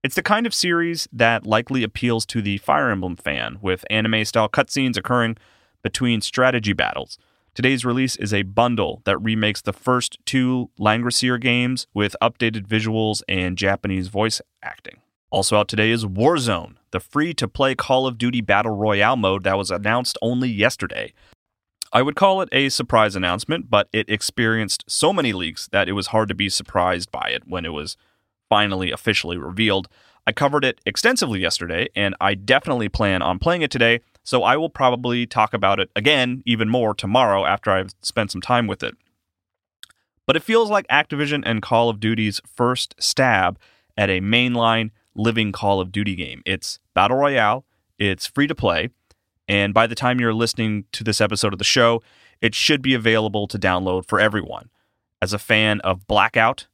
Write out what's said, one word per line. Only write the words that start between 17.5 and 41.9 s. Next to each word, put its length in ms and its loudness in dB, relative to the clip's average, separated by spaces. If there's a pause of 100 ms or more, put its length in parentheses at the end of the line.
Call 320 0
of 120 -4
Duty 240 0
Battle 340 0
Royale 400 2
mode 280 0
that 120 0
was 140 -4
announced 500 -2
only 300 -2
yesterday. 640 -2 (800)
I 80 6
would 120 -2
call 280 2
it 100 -6
a 160 2
surprise 480 2
announcement, 540 -4
but 200 2
it 200 -2
experienced 760 -2
so 280 0
many 180 0
leaks 360 -6
that 200 2
it 40 -4
was 160 -4
hard 200 0
to 60 -4
be 160 -4
surprised 600 -2
by 200 -6
it 160 -6
when 180 -8
it 80 -8
was 240 -10 (520)
finally 420 0
officially 480 -2
revealed. 500 0 (380)
I 60 0
covered 320 0
it 200 -2
extensively 560 0
yesterday, 560 -2
and 240 0
I 140 2
definitely 540 0
plan 340 0
on 160 0
playing 240 0
it 80 -2
today, 300 2 (220)
so 200 0
I 140 4
will 120 -2
probably 580 0
talk 260 0
about 280 2
it 160 -2
again 500 2
even 220 0
more 260 0
tomorrow 500 2
after 260 0
I've 320 0
spent 280 -4
some 100 -8
time 260 0
with 160 -6
it. 140 -8 (1300)
But 100 2
it 60 -2
feels 280 2
like 180 0
Activision 560 0
and 180 -2
Call 260 2
of 120 -4